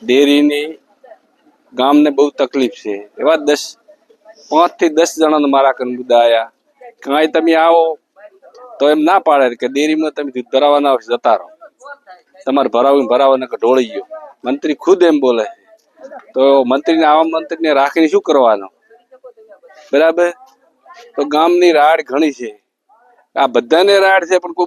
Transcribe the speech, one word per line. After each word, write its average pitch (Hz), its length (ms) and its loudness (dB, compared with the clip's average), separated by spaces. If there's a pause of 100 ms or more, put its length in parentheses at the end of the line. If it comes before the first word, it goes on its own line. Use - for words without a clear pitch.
ડેરીની 147 760 0 (920)
ગામને 147 360 2
બહુ 143 200 0
તકલીફ 135 420 -4
છે. 104 460 -12
એવા 143 180 0
દસ, 147 420 -4 (720)
પાંચ 175 220 0
થી 170 180 -2
દસ 160 300 -2
જણાને 151 260 0
મારા 135 260 2
કન 123 240 -6
મુદ્દા 123 240 0
આયા. 117 320 0 (520)
કાંઈ 151 240 0
તમે 160 260 0
આવો 165 440 2 (800)
તો 143 100 2
એમ 156 100 2
ના 175 200 2
પાડે 139 360 2
કે 123 120 -6
ડેરીમાં 151 440 -2
તમે 143 200 -10
દૂધ 123 220 -10
ભરાવાના 143 360 2
આવશે, 117 240 -2
જતા 120 220 0
રહો, - 140 -6 (960)
તમારે 135 240 -2
ભરાવું 131 380 0
ભરાવો 131 300 2
નકર 127 200 -10
ઢોળી 220 280 0
ગયો. 101 220 -12 (380)
મંત્રી 143 280 -4
ખુદ 175 300 0
એમ 156 160 2
બોલે. 120 240 0 (880)
તો 139 300 2
મંત્રીને, 156 420 0
આવા 156 180 2
મંત્રીને 160 500 -4
રાખીને 147 340 0
શું 190 140 -2
કરવાનો? 113 460 0 (1300)
બરાબર? 165 360 2 (840)
તો 147 100 -4
ગામની 170 460 2
રાડ 156 300 2
ઘણી 143 300 -2
છે, 117 320 -14 (720)
આ 135 120 0
બધાને 156 520 2
રાડ 190 260 2
છે, 180 120 0
પણ 175 140 -10
કોઈ 180 160 -4